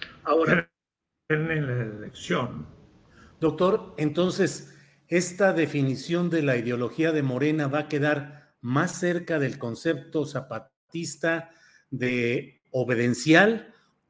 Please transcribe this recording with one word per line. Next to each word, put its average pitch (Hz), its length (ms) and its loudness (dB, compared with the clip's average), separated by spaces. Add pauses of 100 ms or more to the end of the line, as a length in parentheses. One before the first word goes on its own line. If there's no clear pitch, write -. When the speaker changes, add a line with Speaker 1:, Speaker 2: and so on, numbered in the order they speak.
(240)
Speaker 1:
ahora, 160 440 2 (600)
Speaker 2:
creen 156 220 0
en 156 160 -2
la 123 180 -2
elección. 104 840 -6 (720)
Speaker 1:
Doctor, 180 580 0
entonces, 170 760 0 (340)
¿esta 180 440 2
definición 160 800 0
de 165 120 2
la 135 140 2
ideología 123 560 0
de 151 100 0
Morena 139 460 0
va 147 120 0
a 147 80 -6
quedar 147 720 -2
más 147 360 0
cerca 175 400 -2
del 127 200 -2
concepto 139 640 -4
zapatista 160 1300 -6 (400)
de 123 800 -2
obedencial 127 1040 4 (360)